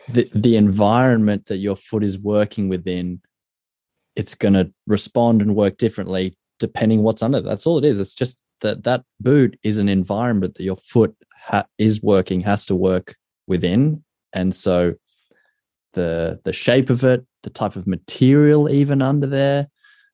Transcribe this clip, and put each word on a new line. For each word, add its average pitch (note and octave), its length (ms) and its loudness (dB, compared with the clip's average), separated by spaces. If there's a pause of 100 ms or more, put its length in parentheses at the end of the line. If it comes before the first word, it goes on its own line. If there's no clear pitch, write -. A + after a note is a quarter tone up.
the, B2 260 0
the A2+ 220 4
environment G#2 920 2
that G#2 120 -6
your G2 160 -4
foot G#2+ 300 -6
is G2 140 -4
working G#2 500 -2
within, F2+ 520 -6 (960)
it's - 220 -6
gonna F#2+ 340 2 (160)
respond A2+ 560 0
and G2+ 140 0
work G2+ 220 0
differently F#2+ 580 -4 (240)
depending A2 420 0
what's A2 220 0
under. B2+ 160 0
That's G#2 260 -6
all E3 120 0
it C3 60 -2
is. B2+ 140 2
It's G2 160 -6
just - 240 -8 (220)
that G#2 240 -6
that B2+ 180 -2 (160)
boot B2+ 460 2
is G#2+ 140 0
an G2+ 100 2
environment G2 680 0
that - 80 -12
your F#2 140 -4
foot - 360 0 (220)
ha-, - 320 -4 (120)
is G#2+ 220 2
working, F#2+ 420 0
has G2+ 240 -2
to G2 100 -2
work F#2 400 -2 (320)
within. F#2+ 560 0 (280)
And F#2 220 -2
so F2 400 0 (1000)
the, E2 500 -4
the - 80 -6
shape C3 360 0
of B2 140 0
it, B2+ 240 2 (160)
the - 80 -12
type - 240 -6
of G2 140 -8
material D3 840 2
even C#3 320 0
under C#3 240 0
there, C#3 400 -2 (460)